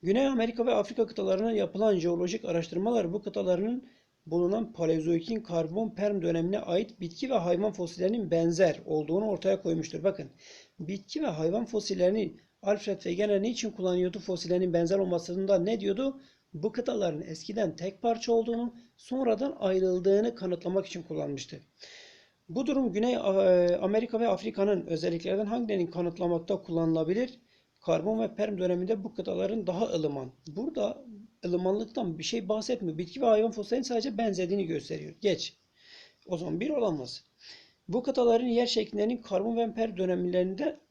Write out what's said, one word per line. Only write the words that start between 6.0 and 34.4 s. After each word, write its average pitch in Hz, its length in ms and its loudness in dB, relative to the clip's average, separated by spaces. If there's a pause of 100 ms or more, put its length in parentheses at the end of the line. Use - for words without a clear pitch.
dönemine 170 360 0
ait 190 420 -2
bitki 185 300 -6
ve 262 40 2
hayvan 180 380 2
fosillerinin 185 580 -2
benzer 165 560 4
olduğunu 156 380 0
ortaya 190 380 0
koymuştur. 160 420 -2
Bakın, 175 260 -2 (480)
bitki 196 440 -6
ve 294 40 0
hayvan 175 400 0
fosillerini 196 680 0 (260)
Alfred 202 380 -2
Wegener 196 420 0
niçin 226 280 -2
kullanıyordu? 180 480 0
Fosillerinin 180 540 -2
benzer 170 260 4
olmasında 180 600 0
ne 196 220 0
diyordu? 226 400 -2 (320)
Bu 175 200 -4
kıtaların 208 500 -2
eskiden 185 540 -4
tek 190 260 -8
parça 233 300 0
olduğunu, 233 420 0 (220)
sonradan 254 600 0
ayrıldığını 190 760 4
kanıtlamak 185 520 -2
için 170 160 -10
kullanmıştı. 147 580 -6 (880)
Bu 233 180 -2
durum 262 260 0
Güney, 226 220 2
e, - 40 -2 (580)
Amerika 220 440 0
ve 233 80 2
Afrika'nın 196 580 0
özelliklerden 170 600 -2
hangilerinin 208 400 0
kanıtlamakta 175 760 -2
kullanılabilir? 165 760 0 (400)
Karbon 180 420 0
ve 220 120 -4
perm 208 240 -2
döneminde 185 460 0
bu - 100 -10
kıtaların 190 520 -2
daha 180 200 0
ılıman. 143 460 -2 (160)
Burada 240 560 -4 (400)
ılımanlıktan 185 720 -2
bir 165 60 -10
şey 220 240 -4
bahsetmiyor. 214 500 -2
Bitki 180 220 -6
ve 277 60 4
hayvan 220 240 6
fosillerinin 233 380 -2
sadece 233 300 -2
benzediğini 190 480 0